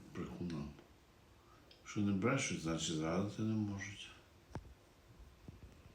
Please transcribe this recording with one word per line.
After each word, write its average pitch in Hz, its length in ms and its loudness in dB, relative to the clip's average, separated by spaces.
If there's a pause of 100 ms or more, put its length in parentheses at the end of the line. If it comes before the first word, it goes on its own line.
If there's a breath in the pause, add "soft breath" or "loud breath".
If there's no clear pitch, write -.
(160)
брехунам. 82 540 -4 (1120 loud breath)
Якщо - 200 -2
не 101 100 6
брешуть, 95 500 4
значить, 80 340 0
зрадити 90 460 2
не 110 120 4
можуть. 104 560 -2 (1900)